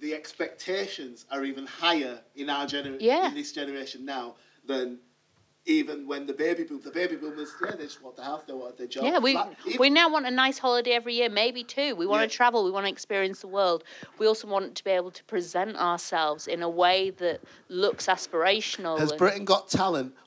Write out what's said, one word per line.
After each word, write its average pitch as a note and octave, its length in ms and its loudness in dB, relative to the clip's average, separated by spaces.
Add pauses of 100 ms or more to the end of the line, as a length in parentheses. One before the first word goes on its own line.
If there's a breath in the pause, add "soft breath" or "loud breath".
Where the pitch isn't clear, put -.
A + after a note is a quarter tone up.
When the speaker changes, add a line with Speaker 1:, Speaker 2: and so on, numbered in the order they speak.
Speaker 1:
the D3+ 140 -4
expectations E3 1160 -8
are C#3 140 -4
even C3+ 220 -6
higher D3 540 -2 (160)
in C#3+ 140 -6
our C#3+ 160 -2
genera-, C#3 340 -6
Speaker 2:
Yeah. C#4+ 280 4
Speaker 1:
in G#3 60 -6
this D3 180 -8
generation C3+ 520 -8
now B2+ 300 -8 (320 soft breath)
than B2+ 320 -4 (680)
even D3 400 2
when C#3 180 -6
the C#3 80 -6
baby D#3+ 320 0
boom-, D3 160 -10
the C#3 100 -14
baby E3+ 260 -2
boomers, D3+ 340 -8 (120)
yeah, G#3 100 -4
they D#3+ 120 -8
just - 180 -14
want B2+ 140 -16
the B2 60 -16
house, D3 240 -8
they C3+ 80 -12
want B2 240 -12
their B2+ 80 -8
job. - 180 -4
Speaker 2:
Yeah, E4 140 4
we, C4 160 4
Speaker 1:
Like, - 140 0 (180)
if C4 120 -4
Speaker 2:
we C4+ 120 8
now E4 180 6
want D4+ 160 0
a B3 60 -2
nice C4 260 2
holiday A#3+ 360 2
every A#3+ 200 0
year, A#3 160 2
maybe A#3 340 0
two. C#4 320 -2
We F3 120 -2
wanna G#3 160 4
Speaker 1:
Yeah. A3 60 2
Speaker 2:
travel, A#3 360 4
we F#3 60 2
wanna G3 180 0
experience G3 540 -2
the G3 60 -14
world. F#3 360 2 (320 loud breath)
We G#3+ 100 2
also A3 220 2
want G3 280 -2
to - 80 -12
be F#3+ 80 2
able F3+ 180 2
to - 140 -18
present F3 520 -2
ourselves E3 720 0
in E3+ 160 -4
a E3+ 80 0
way F3+ 400 4
that F3 320 -2 (260 loud breath)
looks F3+ 380 0
aspirational F3+ 920 0
Speaker 1:
Has D#3 120 2
Speaker 2:
and D3+ 80 -4
Speaker 1:
Britain G3 260 4
got F#3+ 240 4
talent D#3 460 2 (120)